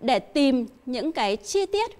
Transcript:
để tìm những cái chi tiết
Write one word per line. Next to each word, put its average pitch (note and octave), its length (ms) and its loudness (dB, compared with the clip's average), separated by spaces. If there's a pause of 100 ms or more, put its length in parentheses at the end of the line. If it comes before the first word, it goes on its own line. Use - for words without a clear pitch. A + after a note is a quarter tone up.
để A#3 180 2
tìm C4 480 2 (180)
những B3+ 260 -4
cái G#3 260 0
chi G4 280 -2
tiết G#4 240 -2 (100)